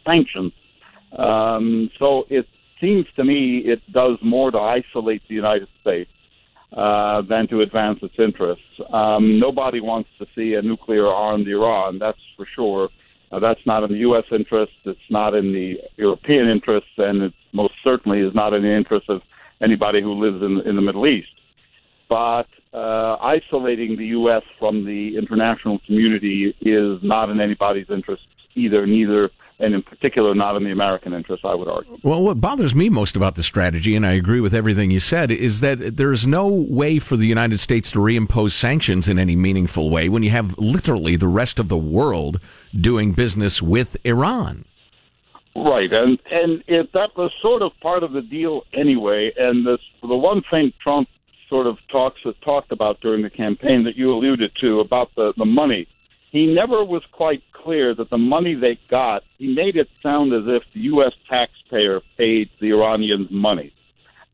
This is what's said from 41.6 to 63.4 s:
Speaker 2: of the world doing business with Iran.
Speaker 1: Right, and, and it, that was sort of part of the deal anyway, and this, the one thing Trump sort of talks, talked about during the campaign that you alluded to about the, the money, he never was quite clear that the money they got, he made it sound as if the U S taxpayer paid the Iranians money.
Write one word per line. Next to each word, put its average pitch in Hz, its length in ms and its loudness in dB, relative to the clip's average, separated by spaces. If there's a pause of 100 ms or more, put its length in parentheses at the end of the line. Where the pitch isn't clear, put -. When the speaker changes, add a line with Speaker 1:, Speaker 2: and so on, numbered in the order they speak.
Speaker 2:
of 98 80 -4
the 85 100 0
world 82 600 -2 (380)
doing 107 340 2
business 104 500 -2
with 107 420 0
Iran. 147 600 -2 (880)
Speaker 1:
Right, 117 380 2
and, 123 260 4 (140)
and 165 340 0
it, 165 260 0
that - 240 -2
was 175 140 -2 (100)
sort 226 220 2
of 175 80 0 (100)
part 170 220 -2
of 160 80 -4
the 135 120 -4
deal 156 400 -4 (100)
anyway, 110 640 0
and 123 260 2
this, 123 160 0 (220)
the 123 140 -2
one 180 340 2
thing 151 220 2 (100)
Trump 143 260 0 (400)
sort 131 200 0
of 110 100 -4 (140)
talks, 131 280 0 (240)
talked 143 280 -2
about 107 280 -2
during 110 220 -2
the 104 80 -8
campaign 113 540 0
that 113 120 -4
you 131 160 2
alluded 117 380 0 (100)
to 110 200 2
about 123 340 -2
the, 107 220 0
the 113 80 -2
money, 117 420 0 (460)
he 160 200 2
never 214 320 2
was 175 180 -4 (100)
quite 156 400 -2
clear 143 420 -2
that 113 160 -8
the 117 80 0
money 156 360 0
they 120 220 0 (140)
got, 120 320 0 (160)
he 131 160 -4
made 175 220 0
it 156 120 0 (140)
sound 143 300 0
as 113 140 0
if 120 180 0 (100)
the 107 60 -12
U 139 240 2
S 123 80 2 (160)
taxpayer 107 720 -2 (180)
paid 113 320 2 (100)
the 107 120 0
Iranians 107 580 0
money. 98 420 -2 (600)